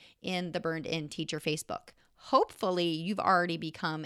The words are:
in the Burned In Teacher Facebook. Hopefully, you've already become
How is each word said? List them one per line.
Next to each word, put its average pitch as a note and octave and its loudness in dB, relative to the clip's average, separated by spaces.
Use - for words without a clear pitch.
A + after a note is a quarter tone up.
in F3+ -2
the F3 -2
Burned D#3+ -2
In D#3+ -4
Teacher D#3 -4
Facebook. - -4
Hopefully, F#3 2
you've E3+ -2
already F3 4
become D#3 -4